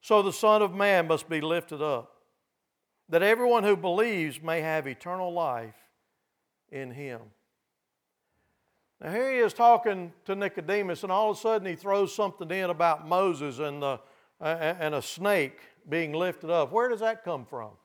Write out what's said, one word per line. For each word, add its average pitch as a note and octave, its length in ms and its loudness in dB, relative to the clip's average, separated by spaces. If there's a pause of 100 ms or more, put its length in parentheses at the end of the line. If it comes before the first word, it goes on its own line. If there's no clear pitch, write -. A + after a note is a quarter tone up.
so G#3 220 4
the F#3+ 100 -2
Son G#3+ 300 4
of F3+ 120 -2
Man G3 320 2
must D#3 220 -2
be D#3+ 120 -4
lifted D#3+ 420 -4
up, C#3 340 -4 (920)
that E3 140 4
everyone A#3 400 4
who G3+ 140 4
believes F3 640 0
may D#3+ 200 -2
have D#3 240 -2
eternal F3 460 -8
life B2 440 -4 (920)
in C3+ 200 -10
him." B2+ 300 -12 (1800)
Now D3+ 100 -8
here B3+ 220 -2
he B3+ 60 0
is A3 140 4
talking A3+ 600 4 (120)
to G3 100 -4
Nicodemus, G3 680 -4
and F#3 100 -4
all G#3+ 180 2
of G3 60 -4
a - 40 -14
sudden A3 260 0
he E3+ 100 -6
throws G3 380 0
something F#3 360 -4
in F#3 200 -2
about D#3+ 360 0
Moses D#3+ 520 0
and, C#3+ 240 -6
the, C#3 180 -2 (400)
uh, D#3+ 380 -2
and D#3 160 -2
a C3+ 80 -2
snake E3+ 580 -2 (280)
being D#3 240 -2
lifted E3+ 380 -4
up. D3+ 220 0
Where A#3 160 2
does A3+ 120 -2
that A3+ 240 -4
come D3 200 -6
from? A2+ 260 -12 (140)